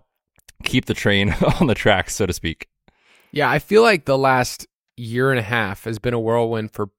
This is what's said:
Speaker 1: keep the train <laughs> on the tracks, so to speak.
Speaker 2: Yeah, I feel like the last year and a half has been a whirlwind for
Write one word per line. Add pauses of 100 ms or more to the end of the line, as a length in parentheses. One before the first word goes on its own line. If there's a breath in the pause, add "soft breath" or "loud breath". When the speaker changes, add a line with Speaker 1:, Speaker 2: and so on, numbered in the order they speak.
(640)
Speaker 1:
keep
the
train (120)
<laughs>
on
the
tracks,
so
to
speak. (640 soft breath)
Speaker 2:
Yeah,
I
feel
like
the
last (300)
year
and
a
half
has
been
a
whirlwind
for